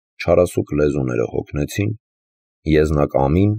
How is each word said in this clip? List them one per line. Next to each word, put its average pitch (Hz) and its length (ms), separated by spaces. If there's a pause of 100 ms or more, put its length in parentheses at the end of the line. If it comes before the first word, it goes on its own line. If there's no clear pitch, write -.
(200)
չարասուկ 90 540
լեզուները 67 540
հոգնեցին, 101 680 (720)
Եզնակ 76 540
Ամին 90 380